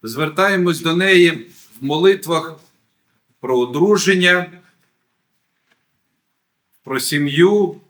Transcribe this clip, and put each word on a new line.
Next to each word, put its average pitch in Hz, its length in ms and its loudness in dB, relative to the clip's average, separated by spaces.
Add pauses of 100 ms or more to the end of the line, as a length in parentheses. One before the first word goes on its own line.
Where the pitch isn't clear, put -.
звертаємось 160 760 -2
до 165 160 -2
неї 180 340 4
в - 540 -14
молитвах 160 760 -2 (800)
про 127 180 -2
одруження, 180 1040 0 (2250)
про 135 160 -4
сім'ю. 151 880 0